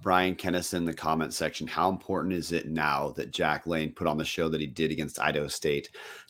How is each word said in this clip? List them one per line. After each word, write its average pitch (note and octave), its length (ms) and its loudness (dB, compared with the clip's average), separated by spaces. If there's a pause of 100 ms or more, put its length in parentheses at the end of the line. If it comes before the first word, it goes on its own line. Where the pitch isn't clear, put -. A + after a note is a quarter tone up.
Brian F#2 320 6
Kennison F2+ 440 0
in E2+ 60 0
the E2 80 0
comment D#2+ 400 0
section. D2+ 360 -2
How F2+ 220 2
important F#2 440 -2
is E2 160 -4
it E2 180 -2
now D2 420 0
that - 200 -6
Jack D#2 380 0
Lane D#2+ 240 0
put E2+ 160 0
on D2+ 100 2
the D#2 60 0
show E2 240 0
that D#2+ 120 0
he D#2 60 -2
did D#2+ 240 0
against D#2 300 -4
Idaho D2 260 2
State - 440 -2 (400)